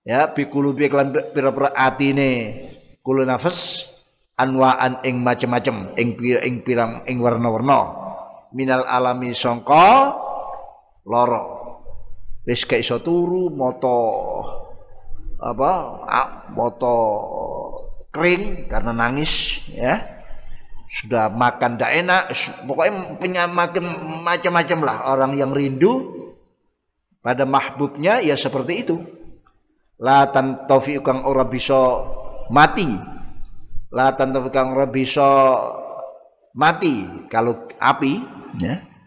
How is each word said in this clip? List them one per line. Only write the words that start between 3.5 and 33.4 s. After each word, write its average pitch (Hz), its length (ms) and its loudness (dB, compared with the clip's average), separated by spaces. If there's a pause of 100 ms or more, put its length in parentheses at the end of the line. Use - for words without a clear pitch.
anwaan 131 720 2
ing 127 160 -2
macem-macem, 120 800 0
ing 117 160 0
pir-, 120 240 0
ing 123 240 -4
pirang, 117 400 0
ing 127 160 -4
warna-warna. 117 800 2 (560)
Minal 131 320 0
alami 123 480 0
sangka 165 800 6 (880)
lara. 117 380 2 (1040)
Wis 120 160 0
gak 117 160 0
iso 113 240 -4
turu, 175 480 0
mata 127 480 0 (1400)
apa, 131 360 0 (360)
a-, 127 240 0 (240)
mata 120 400 0 (1120)
kering 180 640 0
karena 110 240 0
nangis 131 720 -2
ya. 143 320 -2 (880)
Sudah 110 400 -2
makan 120 480 0
ndak 117 160 0
enak, 180 300 2 (100)
s-, - 320 -6
pokoknya 165 560 -2
punya 180 240 -2
makan 175 400 -2 (400)
macam-macam 170 560 0
lah 123 160 0 (160)
orang 135 240 2
yang 139 160 0
rindu 143 560 2 (1120)
pada 123 240 0
mahbubnya 143 800 0
ya 147 100 4
seperti 135 460 -2
itu. 170 160 -2 (1040)
La 139 320 6
tantafi 135 720 2
kang 131 240 0
ora 131 160 2
bisa 123 320 0 (720)
mati. 151 400 4 (1040)